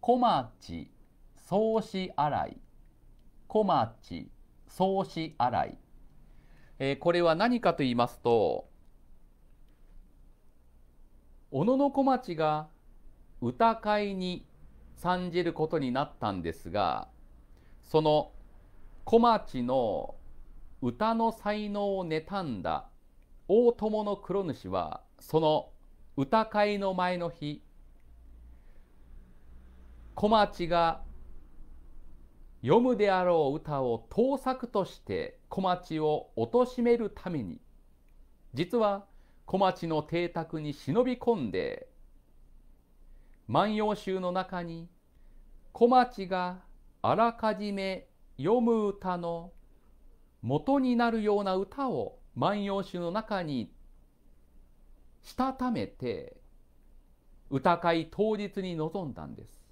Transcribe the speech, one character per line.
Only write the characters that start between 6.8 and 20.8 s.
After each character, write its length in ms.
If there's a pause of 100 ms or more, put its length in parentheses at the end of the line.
ー、 60
こ 140
れ 80
は 140
何 260
か 140
と 80
言 80
い 40
ま 140
す 120
と、 500 (2750)
小 160
野 240
小 140
町 320
が 320 (760)
歌 340
会 380
に 320 (540)
参 300
じ 140
る 80
こ 160
と 100
に 140
な 140
っ 120
た 140
ん 100
で 100
す 200
が、 340 (800)
そ 180
の 300 (720)
小 160
町 420
の 540 (680)